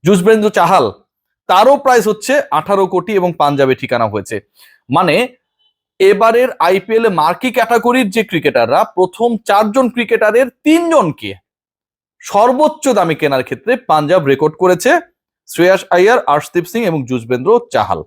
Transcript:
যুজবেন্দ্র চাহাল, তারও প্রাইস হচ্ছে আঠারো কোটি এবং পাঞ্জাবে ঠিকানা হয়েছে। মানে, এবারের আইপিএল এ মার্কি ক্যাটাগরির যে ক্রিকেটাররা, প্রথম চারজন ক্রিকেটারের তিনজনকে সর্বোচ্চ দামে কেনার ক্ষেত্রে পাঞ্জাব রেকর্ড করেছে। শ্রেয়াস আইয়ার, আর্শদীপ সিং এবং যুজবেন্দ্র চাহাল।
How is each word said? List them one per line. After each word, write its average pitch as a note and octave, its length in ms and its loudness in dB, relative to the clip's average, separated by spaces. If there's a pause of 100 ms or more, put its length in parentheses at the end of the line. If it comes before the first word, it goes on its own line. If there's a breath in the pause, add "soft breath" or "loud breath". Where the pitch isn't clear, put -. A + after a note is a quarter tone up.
যুজবেন্দ্র G#3 460 2
চাহাল, F3 360 2 (600)
তারও A3+ 300 4
প্রাইস B3 300 0
হচ্ছে B3+ 340 -2 (100)
আঠারো F#3+ 360 -2
কোটি F3+ 260 -6
এবং F3+ 240 -2
পাঞ্জাবে C#3 380 0
ঠিকানা A#2 320 -4
হয়েছে। G#2 340 -8 (480 soft breath)
মানে, F3+ 380 0 (720)
এবারের A3+ 480 2 (120)
আইপিএল G3 460 -2
এ A3 40 2
মার্কি F3 420 -2
ক্যাটাগরির A#3+ 580 0
যে G#3+ 140 -2
ক্রিকেটাররা, C#3 600 0
প্রথম G#3+ 540 -2
চারজন G#3+ 520 0
ক্রিকেটারের A3+ 580 0 (160)
তিনজনকে D4 680 0 (880)
সর্বোচ্চ B3+ 680 0
দামে F#3 280 0
কেনার C#3 280 -2
ক্ষেত্রে G#3 320 -4
পাঞ্জাব D#3+ 500 0
রেকর্ড C#3 300 0
করেছে। A3 440 2 (480)
শ্রেয়াস F#3 420 0
আইয়ার, G3 380 4
আর্শদীপ D3 380 -2
সিং A#3 200 -6
এবং D#3+ 200 -4
যুজবেন্দ্র B2 540 -2 (120)
চাহাল। G2 360 -2